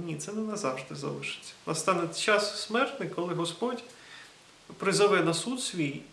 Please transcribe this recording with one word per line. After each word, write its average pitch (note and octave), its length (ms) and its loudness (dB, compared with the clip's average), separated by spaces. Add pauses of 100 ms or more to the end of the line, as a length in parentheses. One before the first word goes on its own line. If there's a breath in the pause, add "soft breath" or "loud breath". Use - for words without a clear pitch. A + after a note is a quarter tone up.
Ні, E3 100 -6
це - 160 -8
не G#3+ 100 -4
назавжди D#3 540 -4
залишиться. C#3+ 580 -8 (140)
Настане E3+ 480 2
час - 460 2
смертний, G#3+ 480 0
коли F3 240 -2
Господь A#3 500 -2 (920 loud breath)
призове F#3+ 460 6
на E3 100 4
суд B3 280 -2
свій, D3+ 400 -2 (120)